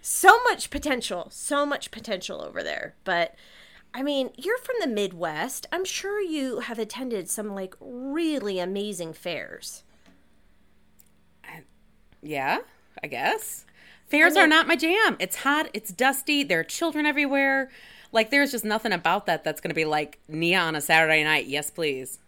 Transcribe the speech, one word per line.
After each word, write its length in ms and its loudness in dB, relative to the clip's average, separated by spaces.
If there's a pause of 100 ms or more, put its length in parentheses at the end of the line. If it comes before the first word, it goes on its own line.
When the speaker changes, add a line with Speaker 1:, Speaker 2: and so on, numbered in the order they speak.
Speaker 1:
So 420 6
much 260 0
potential, 600 -4
so 360 -2
much 240 -6
potential 500 -8
over 220 -8
there. 320 -8 (100)
But, 300 0 (580)
I 100 -8
mean, 340 0
you're 220 -2
from 220 -6
the 60 0
Midwest. 880 -4
I'm 120 -2
sure 360 -4
you 400 -2
have 180 -8
attended 500 -6
some, 260 -6
like, 260 -8
really 800 -4
amazing 540 -6
fairs. 680 -10 (1600)
Speaker 2:
I, 180 -18 (600)
yeah, 360 -2 (440)
I 60 -10
guess. 560 -4 (420)
Fairs 300 4
Speaker 1:
I 60 8
mean 20 10
Speaker 2:
are 40 6
not 200 6
my 80 4
jam. 420 2
It's 180 -4
hot. 380 0
It's 160 -8
dusty. 540 2
There 160 2
are 40 -2
children 420 -2
everywhere. 640 2 (420)
Like, 180 2
there's 220 4
just 120 -4
nothing 280 0
about 340 2
that 160 0
that's 180 -4
gonna 140 -4
be 100 0
like, 440 -2
"Nia 320 2
on 160 0
a 40 -2
Saturday 440 6
night. 220 2
Yes, 260 -4
please." 560 -4